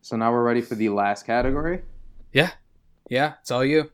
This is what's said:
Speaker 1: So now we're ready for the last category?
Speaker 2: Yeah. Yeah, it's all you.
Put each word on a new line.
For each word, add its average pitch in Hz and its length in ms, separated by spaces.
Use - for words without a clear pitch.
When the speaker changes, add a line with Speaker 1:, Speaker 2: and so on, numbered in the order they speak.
Speaker 1:
So - 140
now 113 160
we're 120 120
ready 120 180
for 117 140
the 110 140
last 101 360
category? 139 560
Speaker 2:
Yeah. 160 200
Yeah, 139 320
it's - 100
all 127 140
you. 151 280